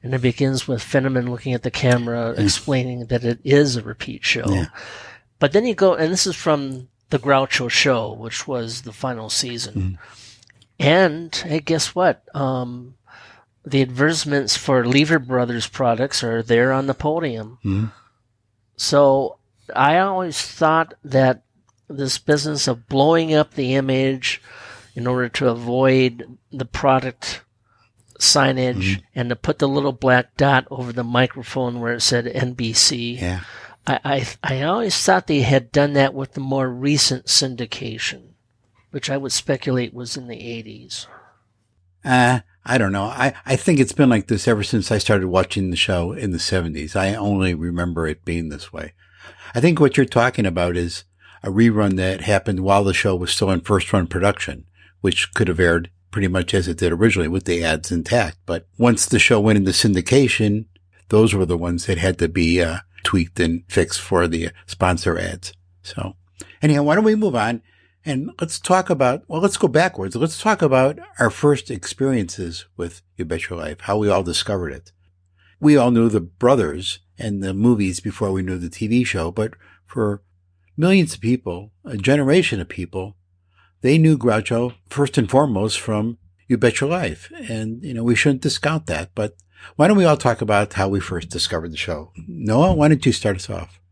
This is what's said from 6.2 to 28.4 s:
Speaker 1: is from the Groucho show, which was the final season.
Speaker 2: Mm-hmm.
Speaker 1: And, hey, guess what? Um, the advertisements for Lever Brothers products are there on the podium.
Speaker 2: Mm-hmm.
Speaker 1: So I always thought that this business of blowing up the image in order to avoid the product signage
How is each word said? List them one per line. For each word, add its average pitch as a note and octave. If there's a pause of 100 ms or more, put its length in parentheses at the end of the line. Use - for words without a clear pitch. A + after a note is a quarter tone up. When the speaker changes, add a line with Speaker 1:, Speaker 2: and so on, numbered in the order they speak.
Speaker 1:
is F3+
from C3+ (220)
the D3
Groucho C3+
show, A#2
which A2+
was A#2+
the A2+
final A#2
season. A#2+
Speaker 2:
Mm-hmm. F#2+ (840)
Speaker 1:
And, E3
hey, D#3
guess D#3
what? F3+ (120)
Um, B2+ (680)
the C#3
advertisements C#3
for B2+
Lever D3
Brothers B2
products B2
are A2+
there A#2+
on C3+
the C3+
podium. B2+
Speaker 2:
Mm-hmm. G2+ (920)
Speaker 1:
So C#3 (360)
I D3
always F#3
thought D#3+ (100)
that C3 (440)
this C3+
business D3
of A#2
blowing D#3+
up D3+
the C3
image C3+ (520)
in A#2+
order B2+
to B2+
avoid B2 (280)
the C3
product - (760)
signage C3 (220)